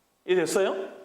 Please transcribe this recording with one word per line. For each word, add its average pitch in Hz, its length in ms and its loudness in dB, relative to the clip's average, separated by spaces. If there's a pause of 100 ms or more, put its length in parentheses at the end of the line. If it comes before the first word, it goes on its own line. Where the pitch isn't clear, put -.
(260)
이해됐어요? 190 600 0 (160)